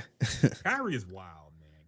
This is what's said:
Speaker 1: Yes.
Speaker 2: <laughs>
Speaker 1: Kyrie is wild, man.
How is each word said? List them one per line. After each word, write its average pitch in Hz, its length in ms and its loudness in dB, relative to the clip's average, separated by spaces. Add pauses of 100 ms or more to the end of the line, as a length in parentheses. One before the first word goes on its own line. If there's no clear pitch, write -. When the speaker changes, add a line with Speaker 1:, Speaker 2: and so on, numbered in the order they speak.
(220)
Speaker 1:
Yes. - 400 4
Speaker 2:
<laughs> - 20 -6
Speaker 1:
Kyrie 233 320 0
is 104 100 -4
wild, 85 540 -16
man. - 80 -20 (200)